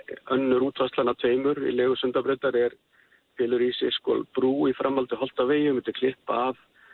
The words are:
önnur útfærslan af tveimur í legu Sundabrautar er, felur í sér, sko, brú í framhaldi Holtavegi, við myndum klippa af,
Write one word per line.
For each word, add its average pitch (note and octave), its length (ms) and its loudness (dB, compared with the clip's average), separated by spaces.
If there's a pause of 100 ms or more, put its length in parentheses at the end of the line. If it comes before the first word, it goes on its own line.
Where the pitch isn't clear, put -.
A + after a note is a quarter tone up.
(280)
önnur C3 400 2
útfærslan C3 420 -2
af - 80 -4
tveimur C3+ 400 0
í C3 160 -2
legu B2 240 2
Sundabrautar C3 580 -2
er, A#2+ 200 0 (600)
felur A#2+ 240 2
í B2 100 2
sér, B2 200 -2
sko, - 360 -2
brú C3 240 0 (120)
í C3 100 2
framhaldi C3+ 440 -2
Holtavegi, C#3 480 0
við C3+ 120 2
myndum - 180 -6
klippa B2+ 460 -2
af, B2+ 180 -4 (340)